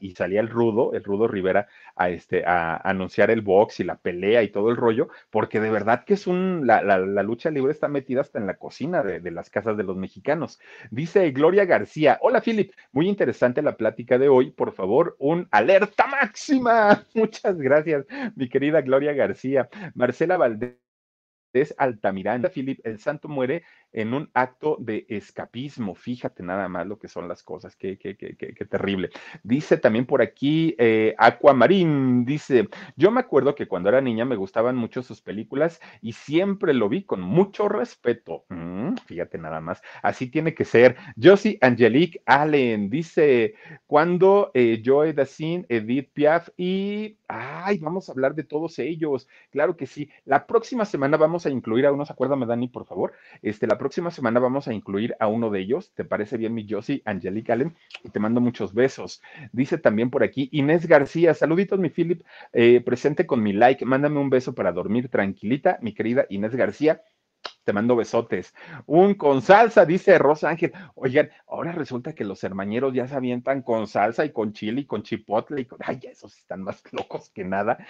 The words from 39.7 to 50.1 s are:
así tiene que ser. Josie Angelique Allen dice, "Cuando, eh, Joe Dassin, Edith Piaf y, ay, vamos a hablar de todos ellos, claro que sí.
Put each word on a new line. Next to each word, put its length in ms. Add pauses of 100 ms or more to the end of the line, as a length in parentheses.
así 300
tiene 240
que 100
ser. 300 (260)
Josie 400
Angelique 640
Allen 640
dice, 640 (320)
"Cuando, 720
eh, 280
Joe 300
Dassin, 560
Edith 440
Piaf 440
y, 680
ay, 500
vamos 320
a 40
hablar 200
de 100
todos 360
ellos, 480 (240)
claro 260
que 80
sí. 240 (160)